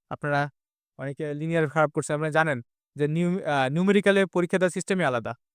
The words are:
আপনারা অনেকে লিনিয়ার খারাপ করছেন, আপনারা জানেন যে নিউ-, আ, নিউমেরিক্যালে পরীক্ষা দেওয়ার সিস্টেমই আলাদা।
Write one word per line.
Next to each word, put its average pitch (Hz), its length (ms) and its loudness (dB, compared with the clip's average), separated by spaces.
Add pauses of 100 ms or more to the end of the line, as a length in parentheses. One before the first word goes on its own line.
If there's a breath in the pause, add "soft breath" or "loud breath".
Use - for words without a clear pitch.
(100)
আপনারা 143 400 -2 (480)
অনেকে 143 360 -8
লিনিয়ার 160 340 0
খারাপ 151 220 2
করছেন, 156 240 -4
আপনারা 156 160 -2
জানেন 156 280 2 (380)
যে 147 120 0
নিউ-, 175 360 0
আ, 139 240 0
নিউমেরিক্যালে 196 580 4
পরীক্ষা 180 320 0
দেওয়ার 180 120 2
সিস্টেমই 185 340 -4
আলাদা। 120 300 -2 (200)